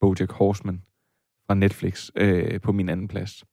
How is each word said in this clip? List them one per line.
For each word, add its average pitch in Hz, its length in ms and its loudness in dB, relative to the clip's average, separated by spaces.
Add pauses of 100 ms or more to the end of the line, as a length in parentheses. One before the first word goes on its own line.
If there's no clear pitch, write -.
BoJack 95 300 2
Horseman 98 500 -2 (640)
fra 101 80 0
Netflix, 98 600 0
øh, 98 460 0
på 107 100 -2
min 98 180 0
anden 92 180 -6
plads. 98 460 -10